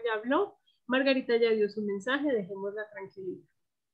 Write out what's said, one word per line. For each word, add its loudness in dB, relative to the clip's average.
ya 0
habló, 0
Margarita 2
ya 4
dio 2
su -6
mensaje, 0
dejémosla -4
tranquilita". -12